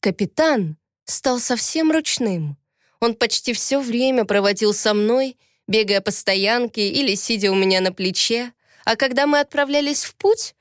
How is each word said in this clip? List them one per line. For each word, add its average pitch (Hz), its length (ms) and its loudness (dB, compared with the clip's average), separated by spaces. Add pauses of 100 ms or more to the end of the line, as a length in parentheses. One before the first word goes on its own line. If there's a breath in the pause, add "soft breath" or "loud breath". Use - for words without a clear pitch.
Капитан, 202 760 0 (260)
стал - 340 -2
совсем 311 540 0
ручным. 190 680 -2 (460)
Он 233 100 0
почти 233 380 -2
все 269 280 -2
время 247 440 0
проводил 202 480 2
со 214 220 0
мной, 240 420 2 (320)
бегая 202 320 2
по 202 100 -4
стоянке 202 800 0
или 262 260 0
сидя 202 380 -2
у - 20 2
меня 190 280 2
на 185 100 0
плече, 226 600 -4 (340 soft breath)
а 226 100 0
когда 269 300 0
мы 294 140 4
отправлялись 285 640 -2
в - 100 -12
путь, - 460 0